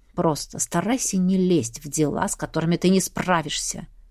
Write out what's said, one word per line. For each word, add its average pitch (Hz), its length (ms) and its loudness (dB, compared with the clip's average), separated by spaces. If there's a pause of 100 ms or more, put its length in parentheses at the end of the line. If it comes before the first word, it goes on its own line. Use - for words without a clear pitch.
(160)
"Просто 160 420 -2
старайся 196 580 -2
не 185 200 2
лезть 180 480 0
в 151 40 -12
дела, 151 380 0
с 196 80 -6
которыми 160 420 0
ты 180 120 2
не 190 120 4
справишься", - 840 -2 (240)